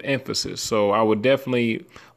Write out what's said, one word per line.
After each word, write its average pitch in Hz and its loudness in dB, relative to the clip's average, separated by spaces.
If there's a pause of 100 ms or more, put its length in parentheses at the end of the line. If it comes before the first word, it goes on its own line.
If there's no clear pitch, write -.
emphasis. 123 -4
So 104 0
I 110 2
would 107 2
definitely 127 0 (320)